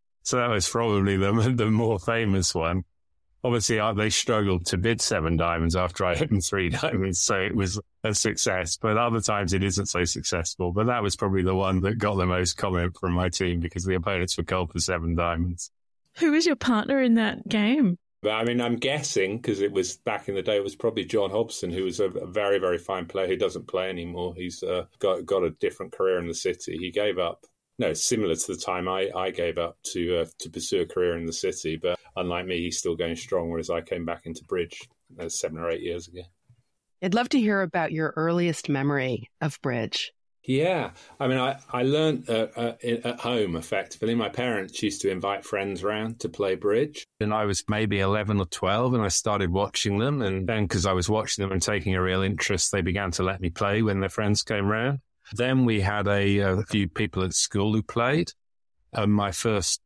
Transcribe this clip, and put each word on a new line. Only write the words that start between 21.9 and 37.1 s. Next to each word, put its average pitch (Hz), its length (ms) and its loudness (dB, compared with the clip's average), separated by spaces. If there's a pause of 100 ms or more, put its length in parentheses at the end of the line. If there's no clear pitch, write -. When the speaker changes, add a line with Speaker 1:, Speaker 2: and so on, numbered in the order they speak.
Speaker 1:
a, 101 60 4
a 92 200 -6
very, 101 320 0
very 90 200 2
fine 92 280 -4
player 95 220 -2
who 92 80 0
doesn't 90 320 -2
play 92 200 -2
anymore. 87 480 -6
He's, 90 280 -8
uh, 90 220 -2 (120)
got, 92 260 0
got 92 200 2
a 82 60 2
different - 420 -4
career 95 260 2
in 85 80 -4
the 85 80 -6
city. 87 420 -6
He 87 140 -6
gave 101 280 -2
up, 87 280 -4 (320)
no, 95 140 0
similar 101 420 0
to - 180 -2
the 85 80 -8
time 90 280 -2
I, 95 260 0
I 92 160 -2
gave 85 280 -2
up 85 200 -4 (140)
to, 85 300 0
uh, - 20 -2 (160)
to 80 100 -12
pursue 87 300 -2
a 82 60 0
career 87 300 0
in 82 100 -6
the 80 60 -4
city. 82 440 -4
But 87 240 -2 (160)
unlike 90 300 -2
me, 92 120 -2
he's 87 200 -4
still 85 180 -2
going 82 180 -2
strong, 82 360 -2
whereas 82 200 -4
I 85 120 -2
came 87 220 -6
back 82 220 -6
into 82 180 -10
bridge, 87 440 -6 (320)
uh, 85 80 -8
seven 80 300 -6
or 85 120 -4
eight 82 120 -4
years 87 260 -6
ago. 87 140 -16 (800)
Speaker 3:
I'd 180 140 0